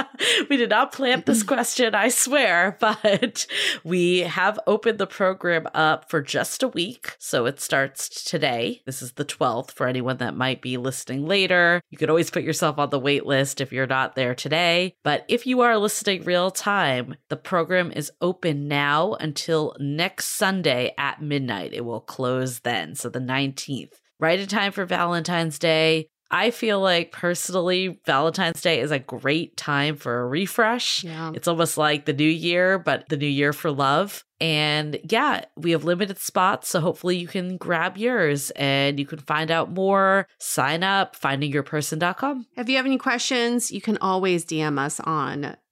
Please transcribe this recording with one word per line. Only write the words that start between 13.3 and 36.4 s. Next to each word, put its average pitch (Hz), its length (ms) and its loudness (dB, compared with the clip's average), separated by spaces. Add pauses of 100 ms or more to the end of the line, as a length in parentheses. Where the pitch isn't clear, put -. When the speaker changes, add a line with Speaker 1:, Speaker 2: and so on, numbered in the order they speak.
Speaker 1:
if 131 100 -6
you're 131 160 -2
not 131 280 0
there 123 200 0
today. 170 580 0 (120)
But 147 240 0
if 233 180 0
you 254 140 2
are 233 160 6
listening 202 480 0
real 180 260 2
time, 156 640 0 (140)
the 139 80 -6
program 175 560 0
is - 260 -6
open 165 480 -2
now 147 460 2
until 156 680 -2
next 151 460 -4 (120)
Sunday 160 600 0
at 139 240 -4
midnight. 131 520 -4
It 120 120 -6
will 113 160 -6
close 131 580 -4
then. 95 360 -4
So - 120 -8
the 127 140 -6
nineteenth, 135 800 -6 (180)
right 160 180 2
in 196 100 -4
time 202 260 0
for 202 100 -4
Valentine's 175 720 0
Day. 160 520 2 (220)
I 202 200 2
feel 214 280 0
like 175 320 2
personally, 180 920 -2
Valentine's 160 560 0
Day 156 200 2
is 147 100 0
a 143 80 0
great 135 580 -2
time 147 400 0
for 120 240 -2
a 123 60 -2
refresh. 208 760 0
Speaker 2:
Yeah. 160 300 -8
Speaker 1:
It's - 140 -4
almost 170 280 2
like 151 300 2
the 151 80 0
new 151 160 4
year, 175 480 2
but - 320 -2
the 156 80 -2
new 143 80 -2
year 143 260 2
for 151 200 -2
love. 143 520 0 (180)
And 151 560 0 (120)
yeah, 254 340 0 (140)
we 165 140 0
have 156 120 2
limited 180 340 0
spots, - 520 0